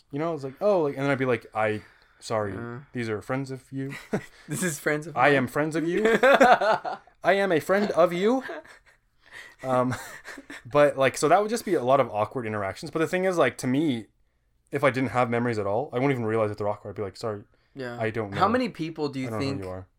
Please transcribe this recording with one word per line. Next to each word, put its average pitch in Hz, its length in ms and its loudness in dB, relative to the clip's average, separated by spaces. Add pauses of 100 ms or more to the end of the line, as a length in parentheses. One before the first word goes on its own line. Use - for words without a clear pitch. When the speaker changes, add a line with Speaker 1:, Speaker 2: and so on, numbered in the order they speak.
(100)
Speaker 1:
you 139 80 -6
know, 165 160 -2
it's 143 100 -8
like, 131 160 -10
"Oh," 196 220 4
like, 143 120 0
and 135 100 -4
then 143 60 2
I'd 135 80 2
be 131 80 0
like, 120 280 0
"I, 107 280 0 (360)
sorry, 107 380 -2
Speaker 2:
Uh. 117 240 -10 (120)
Speaker 1:
these 120 160 -4
are 107 140 -2
friends 131 280 -6
of 131 200 -12
you." 135 220 -8 (200)
<laughs> 202 80 -2 (280)
Speaker 2:
This 151 160 -6
is 165 160 -4
friends 151 260 -2
of 147 100 -12
Speaker 1:
I 123 120 6
Speaker 2:
mine. 143 80 6
Speaker 1:
am 127 100 2
friends 151 300 -2
of 160 100 -2
you. 190 180 0
Speaker 2:
<laughs> 226 180 4 (1000)
Speaker 1:
I 170 120 4
am 196 180 2
a 156 80 2
friend 202 320 0
of 170 200 4
you. 214 300 2 (1200)
Um, 127 320 0 (380)
<laughs> - 340 -18
but, 143 300 4
like, 135 200 2
so 151 120 2
that 175 120 6
would 214 100 -2
just 226 140 -4
be 190 100 0
a 139 80 2
lot 131 180 4
of 120 100 0
awkward 107 360 -2
interactions. 104 440 -6
But 160 100 -2
the 160 80 0
thing 185 160 -2
is, 185 140 0
like, 127 200 2
to - 80 -6
me, 127 400 0 (680)
if 139 120 -4
I 139 60 4
didn't 123 200 -2
have 123 200 0
memories 117 280 0
at 101 80 -2
all, 110 260 -2
I 120 40 -4
wouldn't 135 160 2
even 120 120 -2
realize 110 240 0
that 104 100 -8
they're 104 100 -2
awkward. 104 220 -6
I'd 92 60 -14
be 107 60 -6
like, 95 140 -10
"Sorry, 104 260 -8 (320)
Speaker 2:
Yeah. 120 260 -10
Speaker 1:
I 113 100 -2
don't 107 220 -6
Speaker 2:
How 165 140 0
Speaker 1:
know. 208 60 0
Speaker 2:
many 254 160 -2
people 156 400 -6
do 131 120 -10
you 131 60 -6
Speaker 1:
I 120 40 -8
don't 110 100 -6
know 139 60 -4
who 135 60 -4
Speaker 2:
think, 98 120 -8
Speaker 1:
you 92 60 -8
are." 92 160 -12 (120)